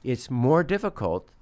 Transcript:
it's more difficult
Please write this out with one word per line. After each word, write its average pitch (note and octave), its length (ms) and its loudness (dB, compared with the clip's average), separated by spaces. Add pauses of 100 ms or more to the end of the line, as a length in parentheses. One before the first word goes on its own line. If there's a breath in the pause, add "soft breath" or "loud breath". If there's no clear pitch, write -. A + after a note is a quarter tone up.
it's - 260 -4
more B2+ 340 4
difficult A2+ 640 -4 (120)